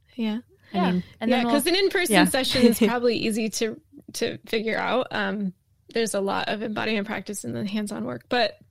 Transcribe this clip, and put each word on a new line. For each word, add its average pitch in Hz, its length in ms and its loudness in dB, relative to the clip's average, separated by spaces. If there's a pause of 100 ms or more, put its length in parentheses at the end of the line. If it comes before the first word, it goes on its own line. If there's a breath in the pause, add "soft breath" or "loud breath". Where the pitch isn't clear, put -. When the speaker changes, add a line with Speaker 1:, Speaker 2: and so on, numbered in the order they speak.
(140)
Speaker 1:
Yeah. 220 280 -4 (300)
Speaker 2:
I 208 60 -4
Speaker 3:
Yeah. 180 140 2
Speaker 2:
mean, 180 120 0 (160)
Speaker 3:
And 233 120 0
Speaker 1:
Yeah, 247 60 4
Speaker 3:
then 240 100 2
we'll 233 80 4
Speaker 1:
'cause 269 100 2
an 339 100 2
in-person 381 380 2
Speaker 2:
Yeah. 185 120 6
Speaker 1:
session 254 360 0
Speaker 2:
<laughs> 240 60 10
Speaker 1:
is 226 100 4
probably 233 400 2
easy 220 320 -2
to, 220 320 -4 (320)
to - 320 -4
figure 220 320 -2
out. 190 320 0
Um, 196 440 -2 (380)
there's - 220 -2
a 202 80 0
lot 196 280 0
of 208 120 -4
embodiment 220 460 -2
practice 202 360 -8
and 233 120 -6
then 233 100 -4
hands-on 214 400 -4
work, 247 240 -8
but 240 300 0 (120)